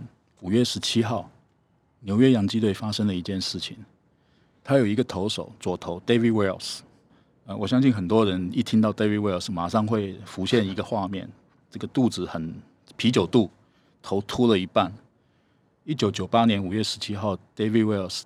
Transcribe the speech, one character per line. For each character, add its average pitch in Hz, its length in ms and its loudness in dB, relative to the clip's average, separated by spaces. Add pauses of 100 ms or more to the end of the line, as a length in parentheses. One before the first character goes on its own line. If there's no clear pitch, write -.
(420)
五 92 100 -4
月 120 120 4
十 120 160 -2
七 - 220 0
号， 104 280 -2 (720)
纽 101 180 -2
约 131 120 8
洋 107 160 2
基 110 120 -2
队 107 120 2
发 107 200 -4
生 104 160 0
了 98 80 0
一 90 40 -4
件 92 220 -6
事 - 180 -6
情。 - 180 -12 (840)
他 139 140 2
有 127 80 6
一 104 80 2
个 120 100 2
投 98 240 -4
手， 90 320 -6
左 90 180 -4
投 87 240 -8
David 117 320 4
Wells， 98 460 -2 (640)
呃， 98 120 -10
我 104 100 -4
相 127 140 4
信 135 100 6
很 98 160 -2
多 107 180 4
人 92 280 -2
一 127 80 0
听 113 180 2
到 107 140 2
David 104 260 0
Wells， 95 320 -2
马 85 160 -4
上 110 180 0
会 107 400 -2
浮 - 200 -6
现 107 220 2
一 95 80 -6
个 104 80 -6
画 101 240 -4
面， 95 200 -8 (440)
这 - 80 -14
个 - 80 -8
肚 127 200 2
子 90 200 -4
很， 82 340 -8 (340)
啤 - 140 2
酒 123 160 4
肚， 107 240 2 (540)
头 101 180 -4
秃 123 240 0
了 110 140 4
一 92 80 -4
半。 95 240 0 (920)
一 151 120 -6
九 107 160 2
九 95 160 -6
八 117 180 4
年 101 180 2
五 90 80 -6
月 107 120 -2
十 - 160 -6
七 104 160 -6
号， 101 200 -2 (200)
David 110 300 2
Wells 98 400 -2